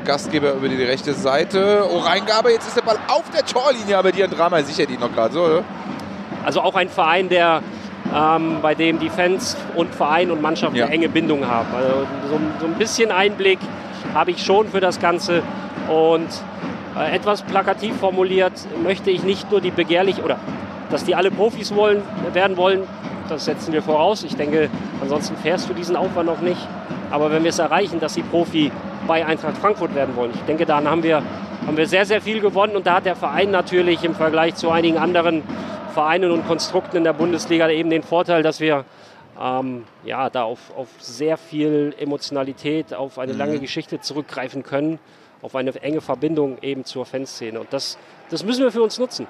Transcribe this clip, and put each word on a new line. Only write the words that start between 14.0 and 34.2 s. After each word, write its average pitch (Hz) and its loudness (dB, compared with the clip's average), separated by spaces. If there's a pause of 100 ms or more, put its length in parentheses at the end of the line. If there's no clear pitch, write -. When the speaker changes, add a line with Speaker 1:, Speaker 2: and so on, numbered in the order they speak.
Speaker 2:
habe 170 2
ich - -4
schon 208 4
für 190 0
das 180 0
Ganze. 175 2 (460)
Und, 160 4 (680)
äh, 151 0
etwas 202 0
plakativ 196 -2
formuliert 185 2 (300)
möchte 190 0
ich 175 0
nicht 196 -2
nur 202 2
die 180 -2
begehrlich, 175 2
oder - 0 (540)
dass 147 -2
die 175 2
alle 185 2
Profis 208 -2
wollen, 208 4 (320)
werden 185 2
wollen, 190 4 (480)
das 151 -4
setzen 160 -4
wir 156 2
voraus. 160 2
Ich 156 -6
denke, 151 2 (320)
ansonsten 139 -2
fährst 170 -2
du - -2
diesen 175 -2
Aufwand 175 0
noch 160 -2
nicht. 180 0 (500)
Aber 147 2
wenn 160 2
wir 165 4
es 160 -2
erreichen, 170 2
dass 151 -2
sie 165 -2
Profi 160 2 (360)
bei 160 2
Eintracht 156 -2
Frankfurt 196 0
werden 131 0
wollen, 120 0
ich - -6
denke, 156 0
dann 147 2
haben 165 2
wir, 160 4 (440)
haben 151 0
wir 156 4
sehr, 190 4
sehr 202 2
viel 220 -4
gewonnen. 202 2
Und 185 0
da 180 4
hat 190 2
der 175 0
Verein 175 0
natürlich 175 2
im 160 0
Vergleich 160 2